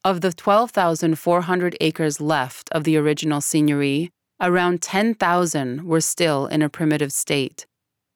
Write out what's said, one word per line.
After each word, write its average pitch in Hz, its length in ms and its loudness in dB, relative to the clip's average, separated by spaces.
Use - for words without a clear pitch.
of 185 180 0
the 180 120 0
twelve 220 380 2
thousand 165 480 0
four 175 220 2
hundred 180 380 -2
acres 156 400 -2
left 147 520 -2
of 156 140 -2
the 160 120 4
original 151 420 0
seigneury, 147 680 0
around 180 400 2
ten 214 320 0
thousand 170 680 0
were 165 180 2
still 151 460 0
in 151 160 0
a 147 60 0
primitive 147 420 -2
state. - 560 -4